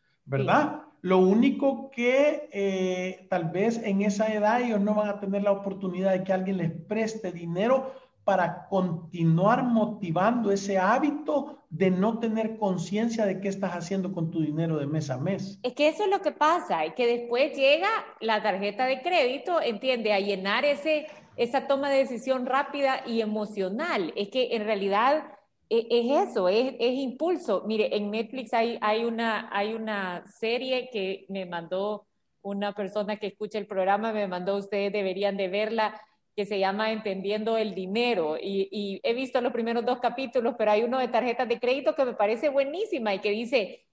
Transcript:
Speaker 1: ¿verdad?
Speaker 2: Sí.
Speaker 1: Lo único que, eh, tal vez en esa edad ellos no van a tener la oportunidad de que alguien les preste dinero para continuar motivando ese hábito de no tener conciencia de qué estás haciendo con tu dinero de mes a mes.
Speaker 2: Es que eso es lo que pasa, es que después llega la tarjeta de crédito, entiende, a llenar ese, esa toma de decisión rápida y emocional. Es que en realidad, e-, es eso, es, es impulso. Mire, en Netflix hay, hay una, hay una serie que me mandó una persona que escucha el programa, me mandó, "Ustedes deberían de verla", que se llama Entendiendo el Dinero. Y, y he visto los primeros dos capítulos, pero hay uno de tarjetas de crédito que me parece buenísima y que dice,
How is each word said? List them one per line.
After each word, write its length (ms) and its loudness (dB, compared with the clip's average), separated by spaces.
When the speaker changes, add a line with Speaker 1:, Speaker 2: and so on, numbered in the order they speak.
Speaker 1:
¿verdad? 560 2
Speaker 2:
Sí. 40 -20
Speaker 1:
Lo 180 4
único 720 4
que, 600 2
eh, 800 -2
tal 180 0
vez 340 0
en 200 2
esa 280 2
edad 300 2
ellos 180 0
no 160 2
van 140 2
a 100 -4
tener 240 -2
la 80 4
oportunidad 640 -2
de 100 0
que 100 0
alguien 240 0
les 140 0
preste 600 -4
dinero 640 0
para 440 0
continuar 960 2
motivando 880 2
ese 280 0
hábito 800 0
de 220 2
no 280 2
tener 380 -2
conciencia 680 0
de 140 0
qué 100 -4
estás 240 -4
haciendo 400 -4
con 180 -2
tu 100 -2
dinero 360 0
de 100 -4
mes 220 -2
a 80 -4
mes. 460 -4
Speaker 2:
Es 100 -4
que 160 4
eso 160 0
es 60 2
lo 100 2
que 100 -2
pasa, 540 2
es 80 -6
que 140 0
después 480 0
llega 340 4
la 220 0
tarjeta 440 0
de 160 0
crédito, 600 0
entiende, 520 0
a 60 4
llenar 460 0
ese, 420 0
esa 300 0
toma 220 0
de 100 2
decisión 460 -2
rápida 600 0
y 160 0
emocional. 920 -2
Es 140 -4
que 260 0
en 100 -2
realidad, 580 2
e-, 200 0
es 400 2
eso, 200 2
es, 300 2
es 180 2
impulso. 720 -2
Mire, 280 0
en 140 -2
Netflix 440 -6
hay, 280 2
hay 240 2
una, 460 -2
hay 240 -2
una 520 -6
serie 640 -4
que 380 -4
me 160 -6
mandó 640 -6
una 320 -4
persona 440 -4
que 100 -6
escucha 300 -8
el 100 -6
programa, 460 0
me 140 -2
mandó, 300 -2
"Ustedes 360 -2
deberían 440 0
de 120 0
verla", 500 -2
que 100 -2
se 140 -2
llama 320 0
Entendiendo 680 -2
el 160 -2
Dinero. 640 0
Y, 340 -2
y 320 -6
he 100 2
visto 280 -2
los 120 0
primeros 320 -2
dos 140 0
capítulos, 580 0
pero 140 2
hay 120 4
uno 160 0
de 80 0
tarjetas 400 0
de 120 -2
crédito 360 0
que 100 2
me 80 -2
parece 360 2
buenísima 640 0
y 40 -4
que 120 0
dice, 600 -2